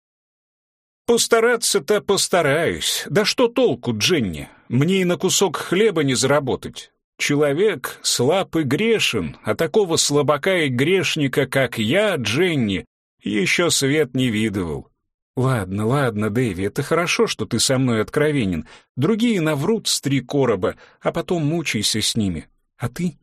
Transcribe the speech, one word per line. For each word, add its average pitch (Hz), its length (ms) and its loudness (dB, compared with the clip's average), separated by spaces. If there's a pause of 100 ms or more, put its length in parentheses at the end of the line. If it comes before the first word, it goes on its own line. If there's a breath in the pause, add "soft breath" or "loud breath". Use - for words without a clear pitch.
(1040)
«Постараться-то 226 960 2
постараюсь. 151 1080 0
Да 175 140 2
что 233 240 2
толку, 185 500 0
Дженни? 104 520 -2 (180)
Мне 175 340 2
и 180 40 0
на 175 100 0
кусок 175 400 0
хлеба 185 480 0
не 135 120 0
заработать. 127 760 -2 (260)
Человек 147 840 0
слаб 165 560 0
и 160 60 2
грешен, 143 800 0
а - 120 -2
такого 165 400 0
слабака 147 680 2
и 147 40 0
грешника, 139 800 0
как 127 320 0
я, 175 380 0
Дженни, 123 680 0 (380)
ещё 160 460 0
свет 139 460 0
не 127 140 0
видывал». 101 600 -2 (480)
«Ладно, 107 480 -2
ладно, 110 440 0
Дэви, 101 340 -2
это 104 180 -4
хорошо, 170 460 0
что - 180 -6
ты 113 140 -2
со 131 180 2
мной 123 240 2
откровенен. 117 640 0 (300 loud breath)
Другие 208 460 2
наврут 156 480 0
с - 100 -2
три 139 220 0
короба, 110 560 0 (240 loud breath)
а - 100 -2
потом 165 340 -2
мучайся 143 560 -2
с - 140 -2
ними. 92 320 -4 (300)
А 123 100 -6
ты 170 360 -6